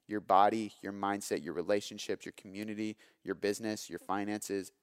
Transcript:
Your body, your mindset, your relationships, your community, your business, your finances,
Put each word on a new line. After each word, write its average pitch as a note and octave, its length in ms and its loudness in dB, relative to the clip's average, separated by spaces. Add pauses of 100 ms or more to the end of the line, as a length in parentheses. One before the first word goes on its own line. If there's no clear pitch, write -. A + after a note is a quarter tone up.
Your G#2 140 -2
body, G#2 600 6
your G2 120 -6
mindset, G2+ 500 -2
your D#2 100 -6
relationships, G2+ 720 -2
your - 80 -12
community, G#2+ 640 -6 (260)
your F#2 120 -2
business, G#2 540 -2
your E2+ 100 -8
finances, G2 720 -4 (120)